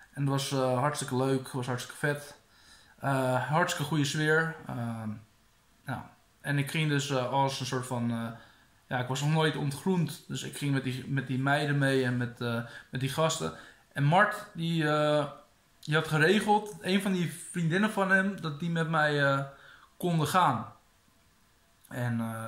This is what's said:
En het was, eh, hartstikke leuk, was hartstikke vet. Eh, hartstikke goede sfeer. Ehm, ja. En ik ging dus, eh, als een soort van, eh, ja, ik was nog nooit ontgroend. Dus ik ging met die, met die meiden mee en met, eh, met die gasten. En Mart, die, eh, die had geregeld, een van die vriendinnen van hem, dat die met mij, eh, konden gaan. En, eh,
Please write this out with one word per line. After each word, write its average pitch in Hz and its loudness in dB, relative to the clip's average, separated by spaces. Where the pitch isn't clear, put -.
En 143 -8
het 139 0
was, 139 -2
eh, 127 2
hartstikke 139 -2
leuk, 131 0
was 123 -6
hartstikke 123 -6
vet. 147 -4
Eh, 131 0
hartstikke 165 0
goede 151 2
sfeer. 156 2
Ehm, 117 -6
ja. - -8
En 143 0
ik 139 0
ging 156 0
dus, 143 0
eh, 123 0
als 139 2
een 127 -4
soort 123 -4
van, 117 -2
eh, 117 -4
ja, 127 -2
ik 123 -4
was 135 -2
nog 147 2
nooit 156 2
ontgroend. 147 -2
Dus 131 -6
ik 135 -10
ging 143 -2
met 135 0
die, 131 -6
met 135 -2
die 127 -2
meiden 143 2
mee 135 4
en 123 0
met, 120 -4
eh, 117 -2
met 139 -4
die 135 -2
gasten. 160 0
En 143 -2
Mart, 185 4
die, 165 0
eh, 151 2
die 151 -4
had 156 2
geregeld, 208 4
een 190 0
van 196 0
die 175 0
vriendinnen 180 2
van 190 0
hem, 196 2
dat 147 -6
die 170 -4
met 165 0
mij, 147 2
eh, 139 2
konden 160 0
gaan. 143 2
En, 120 -2
eh, 113 -6